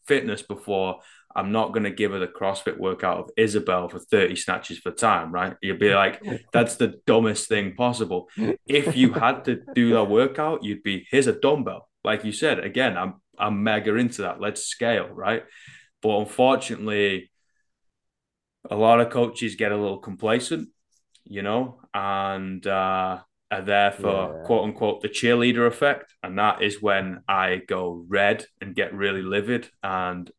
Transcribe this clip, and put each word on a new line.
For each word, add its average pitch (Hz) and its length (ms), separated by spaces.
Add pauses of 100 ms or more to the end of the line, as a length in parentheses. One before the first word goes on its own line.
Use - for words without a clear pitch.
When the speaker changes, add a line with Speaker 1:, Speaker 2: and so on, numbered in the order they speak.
Speaker 1:
fitness 120 340
before, 95 600 (340)
I'm 98 160
not 110 220
gonna 104 180
give 101 220
her 98 60
the 92 80
CrossFit 98 500
workout 92 400
of 90 180
Isabel 92 540
for - 100
thirty 90 380
snatches - 420
for 90 120
time," 87 420
right? 90 280
You'd 95 180
be 101 140
like, 98 300
Speaker 2:
<laughs> - 300
Speaker 1:
"That's 120 240
the 113 280
dumbest 110 440
thing 98 260
possible." 117 540 (360)
If 147 300
you - 160
had - 340
to 123 160 (140)
do 120 200
that 110 100
workout, 131 580
you'd 101 200
be, 98 280
"Here's 135 160
a 110 60
dumbbell." - 560 (140)
Like 107 220
you 107 60
said, 123 280
again, 107 380
I'm, 92 180 (220)
I'm 104 260
mega 107 320
into 120 280
that. 90 180
Let's 101 240
scale, 117 420
right? 95 360 (580)
But 107 180
unfortunately, 107 1120 (1400)
a - 60
lot 113 260
of 117 80
coaches 113 460
get 107 160
a 104 60
little 98 220
complacent, 113 680 (560)
you 101 160
know, 120 400 (120)
and, 98 760
uh, 95 520 (320)
are 98 100
there 101 300
for 98 380
Speaker 2:
Yeah. 80 140
Speaker 1:
quote 110 200
unquote 104 380
the 107 80
cheerleader 120 580
effect. - 560
And 95 160
that 104 240
is 101 180
when 95 460
I 92 400
go 90 400
red 101 380 (160)
and 95 140
get 98 200
really 98 260
livid. 101 480 (140)
And 90 560